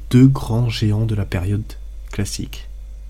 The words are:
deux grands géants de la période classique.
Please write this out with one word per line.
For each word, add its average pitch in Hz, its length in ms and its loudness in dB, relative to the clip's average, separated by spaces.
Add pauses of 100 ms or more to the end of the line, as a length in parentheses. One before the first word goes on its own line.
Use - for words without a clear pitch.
(100)
deux 127 180 10
grands 120 400 0
géants 110 380 0
de 110 100 -2
la 101 80 -2
période 101 480 -4 (400)
classique. - 560 -6 (420)